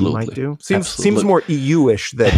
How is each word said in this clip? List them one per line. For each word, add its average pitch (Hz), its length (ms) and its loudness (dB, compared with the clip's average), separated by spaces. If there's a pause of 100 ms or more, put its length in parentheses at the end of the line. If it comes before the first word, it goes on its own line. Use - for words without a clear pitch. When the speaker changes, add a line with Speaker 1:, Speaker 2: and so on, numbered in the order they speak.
Speaker 1:
U 90 120 0
might 113 160 -6
Speaker 2:
absolutely. - 60 -12
Speaker 1:
do? 143 260 -6
Seems, 196 260 -2
Speaker 2:
Absolutely. - 160 -8
Speaker 1:
seems 208 220 2
more 185 240 2
E 165 80 -2
U-ish 135 560 0
than 113 260 2